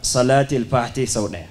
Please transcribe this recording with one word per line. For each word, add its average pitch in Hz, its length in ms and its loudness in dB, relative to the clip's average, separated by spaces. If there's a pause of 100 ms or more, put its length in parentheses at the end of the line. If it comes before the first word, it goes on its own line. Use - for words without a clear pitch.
Salatul 135 640 2
Fati 120 420 -2
sau 107 220 -2
ɗaya. 85 220 -10